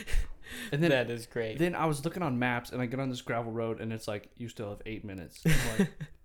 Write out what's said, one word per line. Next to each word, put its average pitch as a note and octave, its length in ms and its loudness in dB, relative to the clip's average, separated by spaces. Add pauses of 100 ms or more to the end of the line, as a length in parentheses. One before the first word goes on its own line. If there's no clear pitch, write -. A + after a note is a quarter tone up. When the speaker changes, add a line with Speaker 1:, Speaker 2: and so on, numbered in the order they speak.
(720)
Speaker 1:
And C#3+ 100 2
then, E3+ 80 6
Speaker 2:
That B2 220 4
is A2+ 160 -6
great. A2+ 320 -4
Speaker 1:
then F3 160 2
I D#3+ 100 0
was D3 180 0
looking E3+ 200 -2
on B2+ 160 0
maps, B2 320 0
and B2 100 -2
I B2+ 60 2
get C3 120 -2
on C3+ 100 -2
this B2 120 -6
gravel A#2 300 -4
road, A2+ 280 -2
and A2+ 140 -4
it's A2 140 -8
like, G#2 280 -6
"You A#2 140 -10
still G#2+ 200 -8
have G#2 160 -10
eight G#2+ 200 -8
minutes." F#2+ 400 -12
I'm C#3 340 6
like, F#3 120 4 (340)